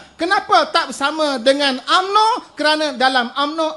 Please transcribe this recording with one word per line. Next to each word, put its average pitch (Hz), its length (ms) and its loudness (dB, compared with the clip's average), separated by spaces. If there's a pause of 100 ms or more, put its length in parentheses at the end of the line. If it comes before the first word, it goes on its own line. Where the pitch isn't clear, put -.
(140)
kenapa 359 560 0
tak 294 240 -2
bersama 294 480 -2
dengan 269 400 2
umno, 403 720 0
kerana 302 400 0
dalam 247 400 0
umno 311 420 -2